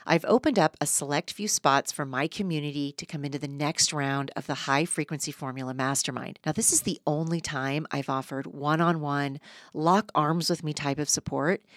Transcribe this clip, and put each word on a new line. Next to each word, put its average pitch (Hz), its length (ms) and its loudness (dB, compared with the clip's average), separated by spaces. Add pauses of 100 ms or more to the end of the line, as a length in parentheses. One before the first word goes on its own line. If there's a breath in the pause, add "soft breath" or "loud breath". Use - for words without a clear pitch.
I've 165 200 4
opened 247 340 4
up 160 220 4
a 147 60 -2
select 147 460 -2
few 208 140 -6
spots 139 460 2
for 151 120 -4
my 135 220 -2
community 147 680 -2
to - 140 -12
come 143 180 -6
into 143 140 -4
the 131 80 -6
next 143 460 0
round 139 420 -2
of - 140 -10
the 147 60 -2
High 139 320 2
Frequency 156 440 -4
Formula 131 420 -8
Mastermind. 131 720 -2
Now, 156 60 -2
this 220 220 2
is - 100 4
the - 240 -4
only 160 340 0
time 143 520 -2
I've 143 180 -2
offered 135 380 -4
one-on-one, 147 880 2 (340 loud breath)
lock 185 440 4
arms 156 340 2
with 170 140 -2
me 151 80 -2
type 139 260 -2
of 147 100 -2
support 143 540 0 (140 soft breath)